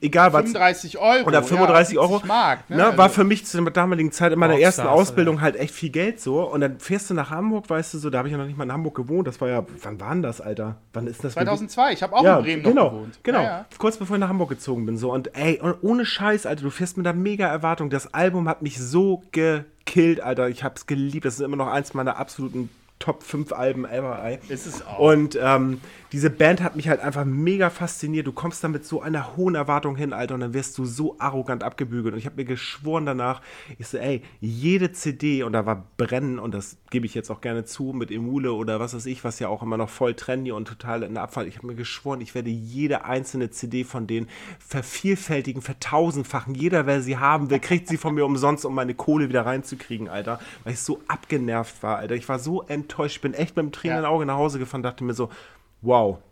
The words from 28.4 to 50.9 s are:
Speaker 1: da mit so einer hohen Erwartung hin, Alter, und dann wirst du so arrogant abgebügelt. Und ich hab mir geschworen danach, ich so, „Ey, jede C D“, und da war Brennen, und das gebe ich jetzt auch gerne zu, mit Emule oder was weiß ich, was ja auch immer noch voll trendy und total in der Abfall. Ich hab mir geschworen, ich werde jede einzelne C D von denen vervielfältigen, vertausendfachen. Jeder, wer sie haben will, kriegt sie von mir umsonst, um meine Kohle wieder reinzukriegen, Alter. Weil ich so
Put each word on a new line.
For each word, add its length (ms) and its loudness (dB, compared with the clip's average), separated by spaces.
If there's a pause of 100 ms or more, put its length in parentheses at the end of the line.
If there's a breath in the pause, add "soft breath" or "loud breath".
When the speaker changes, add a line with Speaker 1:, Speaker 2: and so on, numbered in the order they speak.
Speaker 1:
da 60 -2
mit 160 -4
so 160 -6
einer 360 -6
hohen 180 2
Erwartung 420 0
hin, 160 -4
Alter, 220 -4
und 60 -4
dann 120 -4
wirst 240 -4
du 80 -4
so 340 -4
arrogant 440 -4
abgebügelt. 500 -4
Und 60 -6
ich 80 -10
hab 100 -12
mir 80 -6
geschworen 600 -4
danach, 340 -2 (380 loud breath)
ich 80 -12
so, 100 -8
„Ey, 260 -2 (180 loud breath)
jede 520 0
C 200 -6
D“, 320 0
und 100 -4
da 100 2
war 220 -4 (100)
Brennen, 420 -2
und 140 -8
das 240 -10 (140)
gebe 160 -2
ich 80 -8
jetzt 160 -8
auch 100 -10
gerne 240 -6
zu, 300 -8
mit 160 -6
Emule 420 -2
oder 280 -4
was 120 -6
weiß 140 -10
ich, 180 -10
was 140 -6
ja 100 -6
auch 140 -6
immer 160 -4
noch 100 -4
voll 260 -2
trendy 380 -6
und 140 -6
total 380 -8
in 100 -10
der 80 -6
Abfall. 240 -8
Ich 100 -14
hab 60 -18
mir 140 -12
geschworen, 440 -8
ich 140 -14
werde 160 -6
jede 540 -4
einzelne 460 -4
C 180 -10
D 160 -4
von 240 -8
denen 200 -4 (300 loud breath)
vervielfältigen, 1040 -4
vertausendfachen. 920 -2
Jeder, 320 2
wer 160 2
sie 160 -4
haben 320 2
will, 100 2
kriegt 260 0
sie 100 -2
von 180 -2
mir 100 4
umsonst, 400 2
um 100 -4
meine 200 -2
Kohle 340 2
wieder 180 2
reinzukriegen, 640 -6
Alter. 320 -6 (240 loud breath)
Weil 80 -6
ich 80 -6
so 260 -4